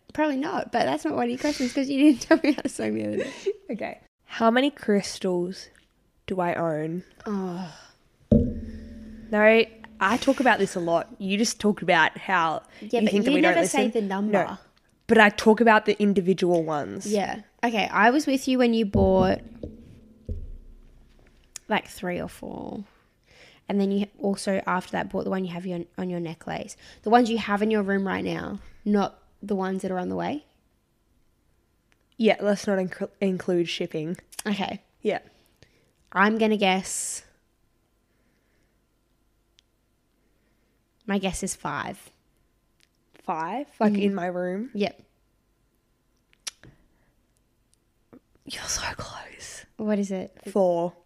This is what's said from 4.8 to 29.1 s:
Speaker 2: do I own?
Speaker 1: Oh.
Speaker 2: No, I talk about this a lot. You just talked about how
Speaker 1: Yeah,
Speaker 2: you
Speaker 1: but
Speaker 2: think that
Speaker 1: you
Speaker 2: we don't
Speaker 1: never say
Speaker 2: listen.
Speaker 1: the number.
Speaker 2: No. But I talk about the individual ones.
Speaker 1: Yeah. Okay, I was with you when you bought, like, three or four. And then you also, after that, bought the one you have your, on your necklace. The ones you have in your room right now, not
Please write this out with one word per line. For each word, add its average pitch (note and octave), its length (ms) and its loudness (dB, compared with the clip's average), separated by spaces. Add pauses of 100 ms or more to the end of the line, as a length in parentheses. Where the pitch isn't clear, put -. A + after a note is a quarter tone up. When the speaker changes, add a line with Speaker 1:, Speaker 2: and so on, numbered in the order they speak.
Speaker 2:
do F#3 120 -4
I F3 140 0
own? D#3+ 500 -2 (220)
Speaker 1:
Oh. F#3 480 -6 (580)
Speaker 2:
No, - 1300 2 (380)
I G3+ 160 2
talk C4+ 220 2
about A#3+ 200 4
this G3 160 0
a G3 40 -2
lot. E3+ 280 0 (120)
You G3 180 -2
just G#3+ 220 0
talked G#3 240 0
about E3 340 4
how E3 460 0 (180)
Speaker 1:
Yeah, A3 200 -2
Speaker 2:
you G#3+ 60 4
Speaker 1:
but F#3+ 40 2
Speaker 2:
think G3+ 140 2
that C4 60 2
Speaker 1:
you D4 60 4
Speaker 2:
we C#4+ 40 4
don't F3+ 140 6
Speaker 1:
never E3+ 120 2
say C4 180 0
Speaker 2:
listen. A3+ 160 -2
Speaker 1:
the G3+ 60 -2
number. G3+ 240 -2 (140)
Speaker 2:
No. - 120 -8 (500)
But A3+ 120 6
I G#3 100 10
talk G#3+ 320 4
about G#3+ 240 6
the - 160 0
individual F3+ 640 2
ones. D#3 420 -6
Speaker 1:
Yeah. G#3 360 -2 (220)
Okay, A3+ 280 0
I G3 200 6
was D4 160 2
with C4+ 200 -2
you B3+ 120 2
when A#3+ 140 4
you A3+ 120 2
bought, F#3+ 540 4 (2250)
like, G#3+ 200 -2
three F3 340 -8
or D#3+ 80 -6
four. - 540 -12 (840)
And G3+ 120 0
then G3 120 2
you G3+ 160 -2 (120)
also, G3 460 -2
after F3+ 280 -4
that, F#3 180 -6
bought F#3+ 140 -4
the G3 40 -4
one F#3+ 160 -4
you E3+ 80 -8
have F3 120 -10
your, F3 160 -6 (160)
on F#3 120 -6
your F3 100 -6
necklace. E3 560 -10 (280)
The G#3+ 80 -4
ones A#3+ 180 6
you A3+ 80 0
have G3+ 240 -2
in A3 80 0
your G#3+ 140 2
room G3 240 0
right F#3+ 160 -2
now, F#3 360 -6 (260)
not G3+ 340 0 (240)